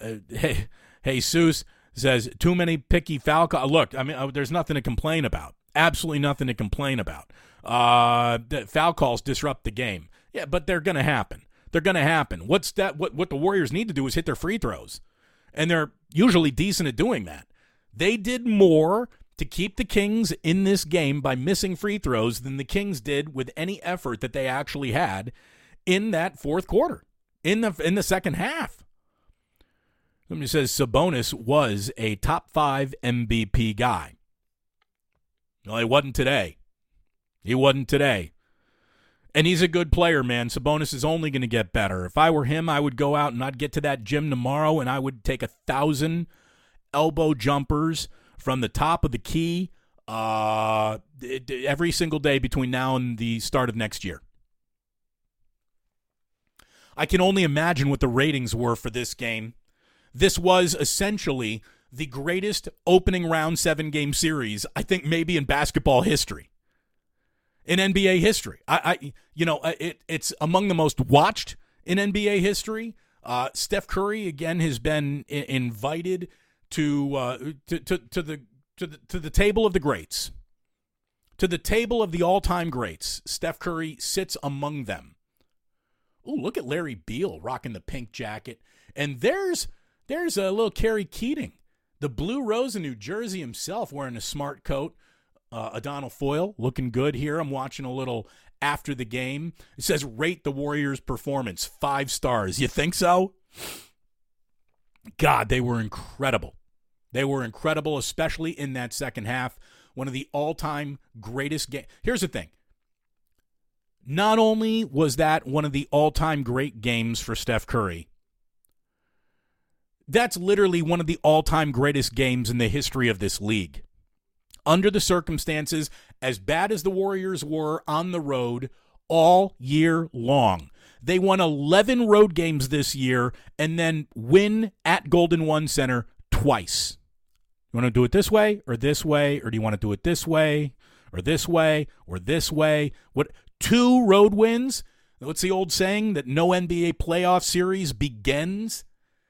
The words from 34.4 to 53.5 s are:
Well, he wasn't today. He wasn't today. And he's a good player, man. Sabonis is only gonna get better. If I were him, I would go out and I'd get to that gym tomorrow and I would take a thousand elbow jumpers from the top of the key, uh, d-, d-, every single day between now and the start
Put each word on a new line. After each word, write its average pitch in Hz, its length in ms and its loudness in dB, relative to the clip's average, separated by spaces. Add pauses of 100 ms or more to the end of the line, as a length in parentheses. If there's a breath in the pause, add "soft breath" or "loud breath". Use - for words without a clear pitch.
Well, 110 140 -6
he 117 60 0
wasn't 135 320 2
today. 127 400 0 (880)
He 123 120 0
wasn't 135 320 4
today. 127 420 2 (1040)
And 156 120 4
he's 175 160 2
a 180 60 4
good 170 220 0
player, 170 320 4
man. 120 260 -2
Sabonis 147 460 -2
is 127 100 -6
only 156 260 0
gonna 131 160 -2
get 110 260 -2
better. 92 320 -2
If - 120 -6
I 160 140 6
were 151 140 2
him, 160 240 -2
I 147 100 0
would 143 180 0
go 143 200 2
out 147 160 0
and 120 100 -4
I'd 131 160 -6
get 143 140 -4
to 151 80 -2
that 139 240 -2
gym 147 260 -2
tomorrow 147 480 2
and 127 100 -2
I 131 100 -2
would 131 260 -6
take 135 180 -2
a 113 60 -4
thousand 151 800 0 (640 soft breath)
elbow 156 400 2
jumpers 143 720 0 (300 soft breath)
from 131 220 -2
the 110 80 0
top 160 360 0
of 143 60 0
the 117 80 -4
key, 170 520 -2 (360)
uh, 110 920 0 (200)
d-, 127 200 -8
d-, 127 280 -8
every 151 240 0
single 156 280 0
day 139 200 2
between 127 320 -2
now 131 240 0
and 123 240 -2
the 117 220 -2
start 127 280 0